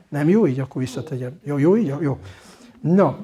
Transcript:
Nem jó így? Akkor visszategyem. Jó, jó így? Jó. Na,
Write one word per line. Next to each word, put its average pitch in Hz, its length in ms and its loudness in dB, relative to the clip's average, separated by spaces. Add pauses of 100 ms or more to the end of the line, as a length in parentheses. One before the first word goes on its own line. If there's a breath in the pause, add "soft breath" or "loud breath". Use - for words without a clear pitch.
Nem 147 200 0
jó 208 180 4
így? 135 140 -2
Akkor 135 220 -6
visszategyem. 127 640 -8
Jó, 143 140 -4
jó 165 180 4
így? 170 240 0
Jó. 143 180 -2 (600 loud breath)
Na, 170 440 2